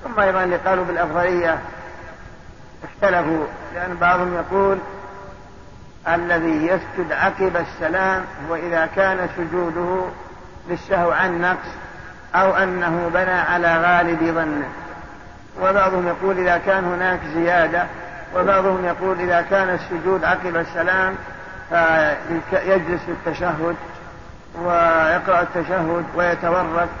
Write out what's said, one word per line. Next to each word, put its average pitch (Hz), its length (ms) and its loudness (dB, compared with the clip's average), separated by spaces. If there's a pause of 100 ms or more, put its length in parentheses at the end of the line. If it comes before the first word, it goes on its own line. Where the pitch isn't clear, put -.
ثم 233 160 -4
أيضًا 190 240 4
اللي 180 140 0
قالوا 185 280 2
بالأفضلية 170 720 2 (1200)
اختلفوا، 165 640 0 (280)
لأن 180 220 -6
بعضهم 180 380 4
يقول 190 440 2 (1300)
الذي 165 600 2
يسجد 175 440 -2
عقب 175 460 0
السلام 185 680 0 (240)
هو 165 60 -2
إذا 165 300 0 (100)
كان 190 420 2
سجوده 175 640 -2 (680)
للسهو 175 420 0
عن 170 300 0
نقص 180 260 0 (680)
أو 190 200 4
أنه 175 580 0
بنى 185 180 2
على 170 460 2
غالب 170 420 4
ظنه، 160 500 0 (920)
وبعضهم 190 460 4
يقول 180 320 0
إذا 180 180 4
كان 190 280 2
هناك 180 340 0 (140)
زيادة، 170 520 2 (500)
وبعضهم 185 500 2
يقول 180 340 -2
إذا 175 220 2
كان 190 280 2
السجود 175 540 0
عقب 175 320 0
السلام 185 600 0 (1300)
فيجلس 180 520 2
في 180 100 -8
التشهد 165 640 -2 (800)
ويقرأ 170 840 4
التشهد 170 640 -2 (100)
ويتورك 170 760 0 (100)